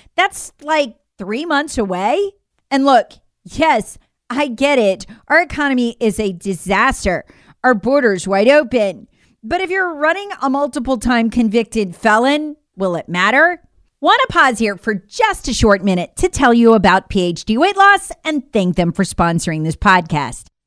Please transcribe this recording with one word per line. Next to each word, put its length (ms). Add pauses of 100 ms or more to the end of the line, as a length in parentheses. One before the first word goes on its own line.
(160)
That's, 360 (100)
like, 360 (200)
three 260
months 340
away. 560 (360)
And 160
look, 280 (300)
yes, 540 (320)
I 180
get 300
it. 300 (200)
Our 140
economy 580
is 200
a 120
disaster. 920 (380)
Our 100
border's 540
wide 200
open. 600 (360)
But 180
if 100
you're 220
running 360 (120)
a 100
multiple-time 800
convicted 640
felon, 640 (180)
will 200
it 140
matter? 540 (360)
Want 220
to 120
pause 260
here 180
for 160
just 540
a 60
short 300
minute 340
to 120
tell 240
you 200
about 360
P 120
H 240
D 120
Weight 180
Loss 360 (120)
and 200 (100)
thank 220
them 160
for 120
sponsoring 600
this 120
podcast. 720 (200)